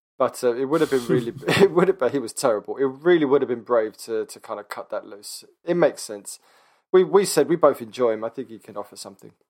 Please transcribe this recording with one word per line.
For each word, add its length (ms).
But, 260
uh, 120
it 100
would 160
have 100
been 160
really, 340
<laughs> 80
it 240
would 160
have 100
been, 140
he 60
was 140
terrible. 440
It 80
really 400
would 180
have 60
been 140
brave 360
to, 280
to 140
kind 200
of 80
cut 220
that 160
loose. 380
It 120
makes 260
sense. 360
We, 120
we 200
said 240
we 80
both 260
enjoy 300
him. 120
I 40
think 200
he 100
can 180
offer 200
something. 360